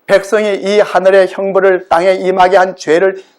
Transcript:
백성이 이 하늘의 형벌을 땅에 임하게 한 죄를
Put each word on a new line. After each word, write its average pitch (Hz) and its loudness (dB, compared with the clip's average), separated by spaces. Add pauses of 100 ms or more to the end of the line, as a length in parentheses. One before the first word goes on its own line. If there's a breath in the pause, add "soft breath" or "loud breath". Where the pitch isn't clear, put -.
백성이 202 -2
이 196 -2
하늘의 190 2
형벌을 190 -2
땅에 185 0
임하게 185 0
한 185 0
죄를 190 -2 (160)